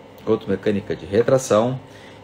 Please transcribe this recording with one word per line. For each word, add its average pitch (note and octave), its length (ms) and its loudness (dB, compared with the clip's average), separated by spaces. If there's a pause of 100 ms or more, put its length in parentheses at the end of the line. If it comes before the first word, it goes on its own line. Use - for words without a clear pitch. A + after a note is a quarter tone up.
(240)
quanto A2 240 -2
mecânica F#2+ 480 -2
de - 80 -14
retração. A#2+ 760 2 (460)